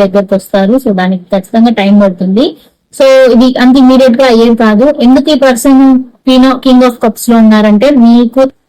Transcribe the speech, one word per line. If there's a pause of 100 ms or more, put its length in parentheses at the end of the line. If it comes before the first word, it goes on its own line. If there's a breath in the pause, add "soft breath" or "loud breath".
దగ్గరకు
వస్తారు.
So (100)
దానికి
ఖచ్చితంగా
టైం (100)
పడుతుంది. (500 loud breath)
So (300)
ఇది (160)
అంత
ఇమీడియట్
గా
అయ్యేది (100)
కాదు. (200)
ఎందుకు
ఈ
పర్సన్ (460)
Queen
of, (100)
King
of
Cups
లో
ఉన్నారంటే (160)
మీకు (260)